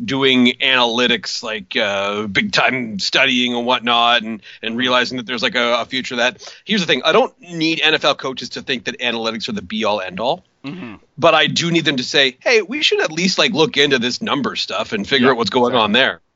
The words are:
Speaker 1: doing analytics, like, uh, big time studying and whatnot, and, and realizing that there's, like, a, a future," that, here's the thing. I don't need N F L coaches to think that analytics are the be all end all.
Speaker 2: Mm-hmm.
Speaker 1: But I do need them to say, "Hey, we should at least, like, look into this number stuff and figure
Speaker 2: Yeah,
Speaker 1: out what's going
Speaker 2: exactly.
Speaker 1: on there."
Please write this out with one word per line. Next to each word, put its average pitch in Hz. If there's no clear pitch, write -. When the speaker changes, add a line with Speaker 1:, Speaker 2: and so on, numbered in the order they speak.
Speaker 1:
doing 131
analytics, 123
like, 107
uh, 104
big 104
time 120
studying 123
and 120
whatnot, 120
and, 110
and 117
realizing 123
that 117
there's, 120
like, 123
a, 120
a 110
future," 127
that, 120
here's 202
the 160
thing. 151
I 160
don't 226
need 160
N 156
F 139
L 143
coaches 127
to 127
think 127
that 120
analytics 113
are 113
the 101
be 107
all 104
end 92
all. 143
Speaker 2:
Mm-hmm. 135
Speaker 1:
But 160
I 156
do 156
need 165
them 147
to 123
say, 135
"Hey, 240
we 247
should 415
at 160
least, 180
like, 143
look 147
into 143
this 120
number 113
stuff -
and 101
figure 131
Speaker 2:
Yeah, 135
Speaker 1:
out 123
what's 113
going 123
Speaker 2:
exactly. 117
Speaker 1:
on 101
there." 113